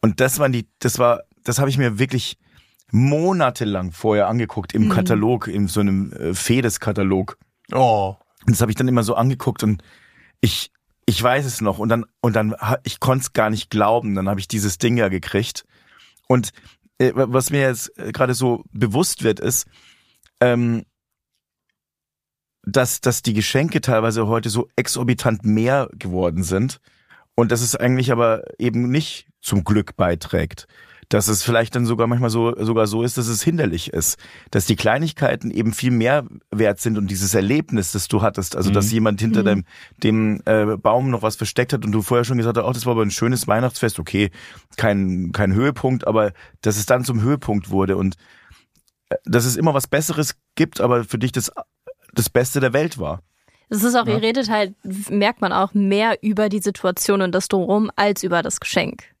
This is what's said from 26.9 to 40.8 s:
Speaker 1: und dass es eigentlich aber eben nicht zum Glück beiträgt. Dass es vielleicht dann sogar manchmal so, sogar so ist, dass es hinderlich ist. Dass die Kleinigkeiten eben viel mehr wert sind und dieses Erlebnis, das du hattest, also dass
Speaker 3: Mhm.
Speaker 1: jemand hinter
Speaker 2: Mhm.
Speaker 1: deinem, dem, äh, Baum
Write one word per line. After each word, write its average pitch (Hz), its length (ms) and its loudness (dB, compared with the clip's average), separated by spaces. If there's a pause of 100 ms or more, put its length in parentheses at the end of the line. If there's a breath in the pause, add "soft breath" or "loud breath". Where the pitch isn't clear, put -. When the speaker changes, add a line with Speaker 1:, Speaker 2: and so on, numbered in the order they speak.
Speaker 1:
und 120 180 4
dass 117 100 0
es 117 120 -2
eigentlich 127 380 2
aber 113 300 2 (160)
eben 120 320 0
nicht - 380 -4 (120)
zum 98 240 0
Glück 104 320 0
beiträgt. 85 680 -2 (420 loud breath)
Dass 107 180 2
es 104 160 0
vielleicht 113 320 2
dann 120 120 0
sogar 117 200 0
manchmal 120 240 0
so, 117 320 0
sogar 110 240 2
so 110 160 -2
ist, 123 160 -2
dass 117 80 -2
es 113 160 -2
hinderlich 127 500 -2
ist. - 240 -2 (360 loud breath)
Dass 101 140 2
die 107 100 2
Kleinigkeiten 131 760 0
eben 110 220 0
viel 123 180 -2
mehr 123 340 2 (280)
wert 104 280 2
sind 110 180 -2
und 101 120 -2
dieses 98 240 -2
Erlebnis, 107 580 0
das 101 140 -4
du 104 160 0
hattest, 98 320 -2
also 95 160 0
dass 101 180 2
Speaker 3:
Mhm. 113 40 -2
Speaker 1:
jemand 110 280 2
hinter 110 200 2
Speaker 2:
Mhm. 101 60 0
Speaker 1:
deinem, 98 180 2 (400 loud breath)
dem, 110 400 2
äh, 107 320 2
Baum 123 340 2